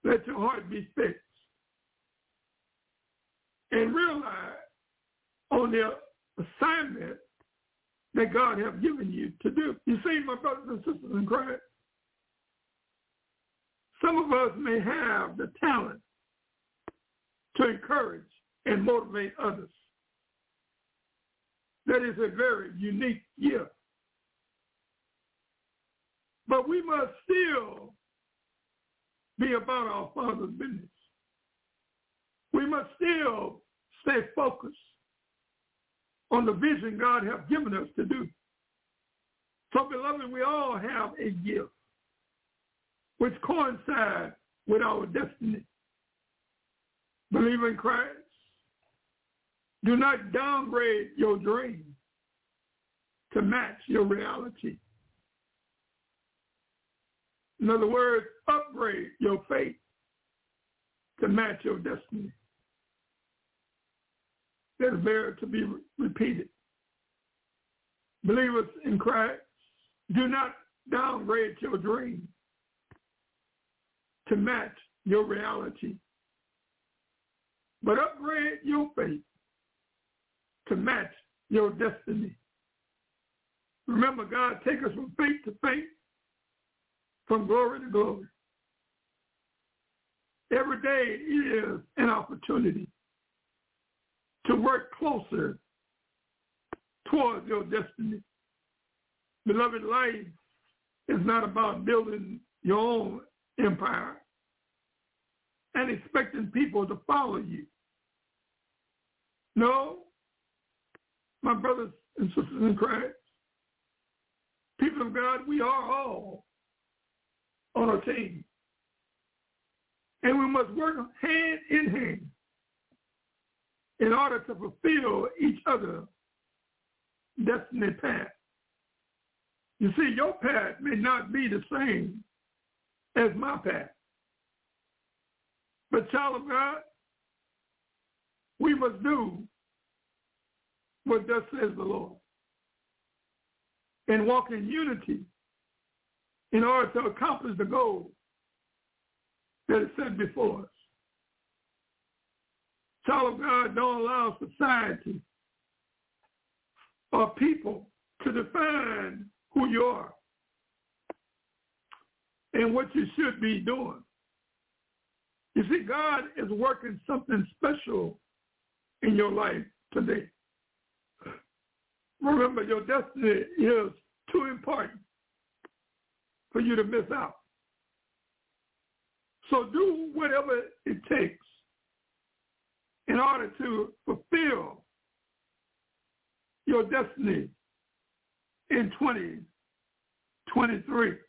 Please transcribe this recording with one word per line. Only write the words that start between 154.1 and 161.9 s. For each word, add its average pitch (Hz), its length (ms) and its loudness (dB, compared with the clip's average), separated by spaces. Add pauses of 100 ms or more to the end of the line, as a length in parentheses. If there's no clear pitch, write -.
society 226 840 -2 (1900)
or 220 200 4
people 247 560 0 (360)
to 262 80 0
define 226 920 -2 (260)
who 262 180 4
you 226 140 4
are - 300 -2 (2500)